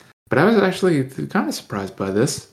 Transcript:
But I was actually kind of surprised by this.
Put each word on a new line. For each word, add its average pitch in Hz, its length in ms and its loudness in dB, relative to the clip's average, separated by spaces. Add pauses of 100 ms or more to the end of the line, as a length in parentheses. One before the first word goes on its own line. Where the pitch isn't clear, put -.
(280)
But 117 100 0
I 151 60 4
was 226 120 4
actually 185 480 2
kind 151 440 -4
of 277 60 -4
surprised 101 400 -8
by - 160 -4
this. - 420 0